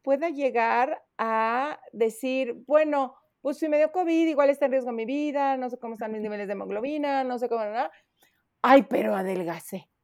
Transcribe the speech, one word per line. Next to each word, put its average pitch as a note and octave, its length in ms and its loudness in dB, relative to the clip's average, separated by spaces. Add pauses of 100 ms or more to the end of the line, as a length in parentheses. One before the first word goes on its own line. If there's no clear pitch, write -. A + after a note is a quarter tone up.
pueda D4 260 0
llegar B3 760 0 (140)
a A3+ 640 -2 (120)
decir, A#3+ 640 -2 (120)
"Bueno, D4 480 2 (260)
pues C#4 180 -4
si D#4+ 100 -2
me D4 80 2
dio D#4 140 4
covid, E4 360 2
igual C#4+ 220 4
está C#4 180 2
en B3 60 -2
riesgo B3 200 0
mi A3+ 120 -4
vida, C#4 520 -2
no B3+ 120 -4
sé B3 100 -10
cómo A#3 160 -10
están A3 180 -6
mis G#3+ 80 -6
niveles G#3 260 -6
de G3+ 60 -4
hemoglobina, C4+ 720 -2
no B3 140 -4
sé A#3+ 100 -2
cómo, A3+ 160 -2
¿no? A#3 240 -4 (720)
Ay, B3+ 280 8
pero G#3+ 260 0
adelgacé", F#3 760 -6 (140)